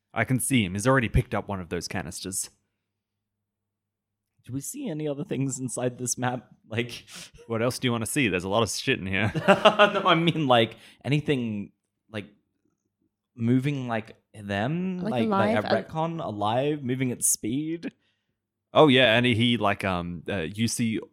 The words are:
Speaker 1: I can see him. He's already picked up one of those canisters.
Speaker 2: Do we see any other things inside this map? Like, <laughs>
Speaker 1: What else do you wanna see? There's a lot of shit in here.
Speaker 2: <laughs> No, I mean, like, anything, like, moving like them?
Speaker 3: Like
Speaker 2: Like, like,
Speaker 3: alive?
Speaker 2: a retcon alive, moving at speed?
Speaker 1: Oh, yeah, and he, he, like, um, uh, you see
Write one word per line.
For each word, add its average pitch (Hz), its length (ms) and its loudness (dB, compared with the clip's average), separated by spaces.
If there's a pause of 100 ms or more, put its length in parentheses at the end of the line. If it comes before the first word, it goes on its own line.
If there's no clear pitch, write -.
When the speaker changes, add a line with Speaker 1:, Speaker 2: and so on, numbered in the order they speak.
(120)
Speaker 1:
I - 120 -2
can 127 160 0
see 120 240 2
him. 90 80 -2
He's 101 160 0
already 131 200 4
picked - 260 0
up 101 120 -4
one 98 140 -6
of 85 80 -12
those 85 180 -6
canisters. 92 640 -8 (1900)
Speaker 2:
Do 120 80 -14
we 135 80 -6
see 269 280 -10
any 151 180 -6
other 143 160 -6
things 131 380 -4
inside 123 380 -4
this 123 200 -6
map? 123 300 -4 (200)
Like, 120 360 -6 (220)
<laughs> - 200 -20
Speaker 1:
What 113 160 -2
else 123 160 -2
do 131 80 -4
you 120 60 2
wanna 113 140 -4
see? 143 220 2
There's 90 160 0
a 95 40 -6
lot 110 160 2
of 98 60 -2
shit - 280 -2
in 90 80 -8
here. 98 280 0
Speaker 2:
<laughs> 160 120 -4
No, 202 600 4
I 175 100 6
mean, 160 320 0
like, 117 280 4 (280)
anything, 123 640 -2 (400)
like, 107 160 -10 (1080)
moving 131 500 0
like 113 300 -6 (180)
them? 127 640 -2
Speaker 3:
Like 196 140 -4
Speaker 2:
Like, 226 160 0
like, 202 360 2
Speaker 3:
alive? - 0 -
Speaker 2:
a - 40 -6 (160)
retcon 160 400 -6
alive, 117 580 -2
moving 127 300 -2
at - 100 -6
speed? 156 680 -2 (800)
Speaker 1:
Oh, 151 160 8
yeah, 123 280 6
and 123 100 4
he, 123 100 4
he, 120 220 4
like, 101 260 0
um, 87 440 -4
uh, 98 100 -4
you 104 280 -2
see 113 320 -2 (140)